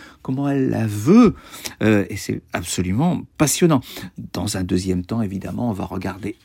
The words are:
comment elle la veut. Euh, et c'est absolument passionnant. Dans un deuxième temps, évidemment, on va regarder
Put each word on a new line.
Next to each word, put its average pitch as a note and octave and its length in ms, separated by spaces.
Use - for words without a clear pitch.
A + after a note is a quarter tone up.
comment C#3 260
elle C#3 220
la A2 160
veut. C#3 480
Euh, G#2 300
et G#2 60
c'est - 260
absolument G2 680
passionnant. F3 420
Dans G2+ 240
un F#2 60
deuxième F#2 400
temps, A2+ 200
évidemment, G2+ 480
on - 20
va F#2+ 120
regarder G2+ 600